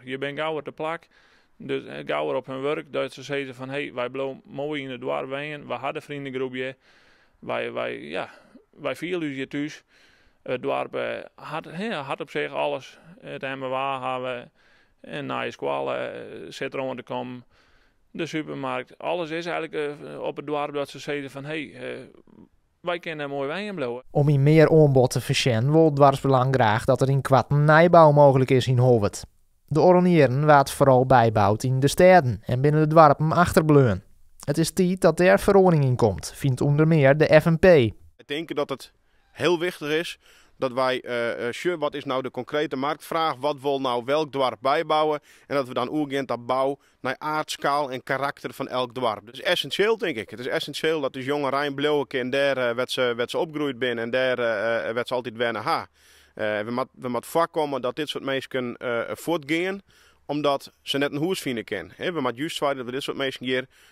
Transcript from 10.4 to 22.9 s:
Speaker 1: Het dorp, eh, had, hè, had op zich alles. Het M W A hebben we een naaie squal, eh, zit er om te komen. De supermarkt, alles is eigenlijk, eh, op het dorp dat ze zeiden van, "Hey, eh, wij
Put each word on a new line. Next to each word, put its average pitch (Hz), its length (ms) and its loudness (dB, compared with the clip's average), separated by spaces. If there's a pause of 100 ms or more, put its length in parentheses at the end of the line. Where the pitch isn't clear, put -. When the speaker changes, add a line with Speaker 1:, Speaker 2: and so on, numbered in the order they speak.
Speaker 1:
Het 127 180 -6
dorp, 135 340 -4
eh, 123 80 -4 (320)
had, 151 320 -12
hè, 208 260 -8
had 147 280 -8
op 147 80 -14
zich 147 240 -6
alles. 143 440 -4 (220)
Het 143 220 -14
M 135 180 -8
W 131 140 -6
A 131 380 -4
hebben 127 300 -6
we - 80 -20 (520)
een 143 240 -12
naaie 123 260 -6
squal, 139 420 -6
eh, 127 140 -6 (420)
zit 135 240 -10
er 139 60 -8
om 131 160 -8
te 120 80 -14
komen. 123 420 -12 (640)
De 170 140 -8
supermarkt, 139 720 -8
alles 165 320 -6
is 165 160 -8
eigenlijk, 156 560 -8
eh, 147 200 -14
op 143 140 -6
het 143 120 -14
dorp 147 260 -6
dat 143 160 -6
ze 143 100 -16
zeiden 143 320 -8
van, 139 140 -14
"Hey, 151 280 -10
eh, 127 260 -12 (800)
wij 175 200 -6